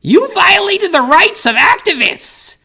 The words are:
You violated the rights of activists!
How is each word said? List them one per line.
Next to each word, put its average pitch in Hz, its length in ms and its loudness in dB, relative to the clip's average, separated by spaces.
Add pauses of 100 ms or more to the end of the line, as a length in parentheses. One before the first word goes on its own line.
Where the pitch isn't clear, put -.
You 403 340 2
violated 392 580 0
the 311 80 2
rights 320 460 2
of 233 100 0
activists! 285 1080 -2